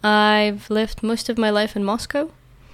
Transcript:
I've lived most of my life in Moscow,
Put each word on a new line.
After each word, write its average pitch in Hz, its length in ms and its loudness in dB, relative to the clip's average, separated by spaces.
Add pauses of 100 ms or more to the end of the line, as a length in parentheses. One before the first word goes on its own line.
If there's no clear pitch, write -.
I've 214 680 2
lived 214 340 -2
most 226 240 -4
of 226 100 -4
my 220 120 2
life 208 260 0
in 202 80 -2
Moscow, 262 480 -4 (420)